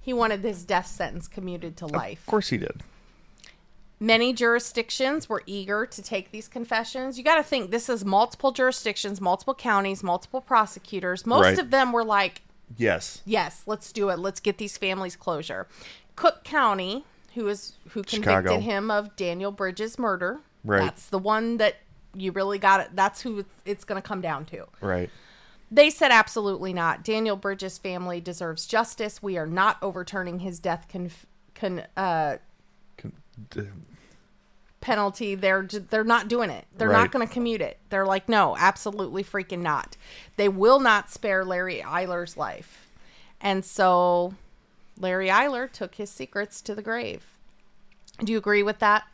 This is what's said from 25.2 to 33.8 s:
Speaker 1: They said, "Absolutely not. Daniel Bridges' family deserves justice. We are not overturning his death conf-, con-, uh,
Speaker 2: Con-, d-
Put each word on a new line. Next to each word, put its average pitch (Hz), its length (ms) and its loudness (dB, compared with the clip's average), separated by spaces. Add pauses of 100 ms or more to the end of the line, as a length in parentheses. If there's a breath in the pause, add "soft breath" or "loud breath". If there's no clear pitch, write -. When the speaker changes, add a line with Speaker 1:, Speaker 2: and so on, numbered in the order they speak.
Speaker 1:
They 294 180 8
said, 294 220 4
"Absolutely 202 640 2
not. 165 300 0
Daniel 220 320 0
Bridges' 190 440 -6
family 180 420 -6
deserves 170 460 -8
justice. 220 560 -2
We 196 140 -4
are 156 100 -4
not 190 340 2
overturning 180 580 -6
his 180 200 -8
death 170 300 -4
conf-, 180 360 -10 (300)
con-, 180 280 -6 (140)
uh, 160 400 0 (600)
Speaker 2:
Con-, - 160 -14 (380)
d- 104 160 -8 (1120 soft breath)